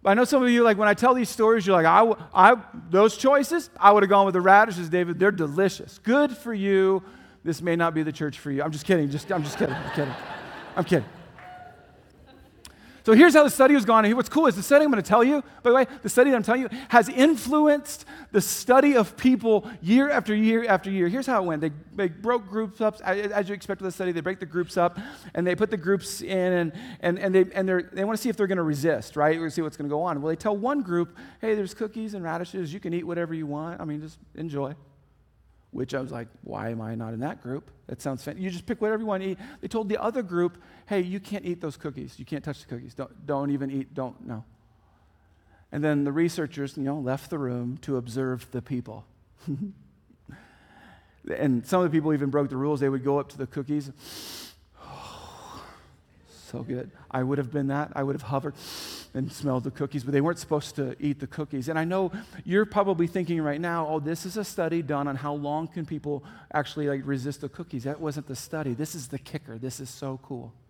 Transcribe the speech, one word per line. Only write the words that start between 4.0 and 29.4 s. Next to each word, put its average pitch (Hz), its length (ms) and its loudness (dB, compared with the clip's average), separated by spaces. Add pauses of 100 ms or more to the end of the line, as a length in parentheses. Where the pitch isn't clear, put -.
gone 196 160 6
with 190 80 0
the 180 80 2
radishes, 190 460 6
David. 175 320 0
They're 202 120 4
delicious." 170 680 -2
Good 262 380 2
for 233 160 -8
you. 190 500 2 (400)
This 160 180 -4
may 170 140 0
not 170 180 0
be 156 100 0
the 151 100 -4
church 151 260 -6
for 147 120 -10
you. 139 120 -2
I'm 156 80 -4
just 151 140 -10
kidding. 156 260 2
Just, 147 180 -8
I'm 180 140 -2
just 143 140 -8
kidding. 131 180 -2
I'm - 180 -10
kidding. 139 220 -4 (640)
I'm 175 80 -2
kidding. 139 240 0 (2000)
So 220 60 10
here's 311 180 12
how 302 100 10
the 277 60 6
study 269 240 6
was 254 120 4
gone. 220 200 6
And 214 100 4
what's 254 140 0
cool 311 160 4
is 214 100 4
the 196 60 -6
study 285 240 6
I'm 285 60 4
gonna 214 100 2
tell 214 220 4
you, 277 180 4 (220)
by 240 80 4
the 247 40 8
way, 262 120 4 (160)
the 202 60 -4
study 254 200 6
that 262 60 4
I'm 220 80 0
telling 247 180 0
you 240 80 -6 (200)
has 240 200 8
influenced 294 960 4 (260)
the 202 80 4
study 269 560 4
of 214 220 2
people 226 500 4 (140)
year 254 300 4
after 214 240 0
year 226 340 2
after 196 220 2
year. 185 160 2
Here's 247 180 -2
how 233 160 0
it 185 60 -2
went. 156 120 -2
They, 156 120 -2 (240)
they 190 140 -2
broke 208 380 -4
groups 214 340 -6
up. 214 220 -2
As, 202 280 -2
as 202 180 -2
you 202 60 -6
expect 190 260 -10
with 190 60 -6
the 180 80 -8
study, 180 160 -4
they 170 100 -4
break 185 180 -6
the 190 60 -10
groups 170 320 -4
up, 175 220 0 (340)
and 175 140 -2
they 175 80 0
put 208 160 -2
the 220 60 -4
groups 180 440 -2
in, - 80 -10 (240)
and, 170 200 0 (260)
and, 175 180 -2
and 190 160 -2
they, 185 120 6 (100)
and 190 120 -2
they're, 185 140 0
they 190 240 -6
wanna 220 100 -2
see 240 140 -4
if 208 80 -4
they're 208 80 0
gonna 185 160 -2
resist, 147 540 -2
right? 151 220 2
We're 165 80 -6